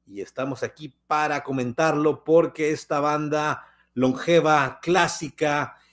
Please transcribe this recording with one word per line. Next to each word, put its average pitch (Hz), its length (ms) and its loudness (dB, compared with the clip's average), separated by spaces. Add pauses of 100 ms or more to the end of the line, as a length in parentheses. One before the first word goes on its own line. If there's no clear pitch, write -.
y 98 160 -12
estamos 127 400 -8
aquí 135 340 -12 (100)
para 151 380 -2
comentarlo 147 800 0
porque 160 460 2
esta 147 300 -4
banda 151 640 -2 (280)
longeva, 143 880 2
clásica, 151 960 -2 (160)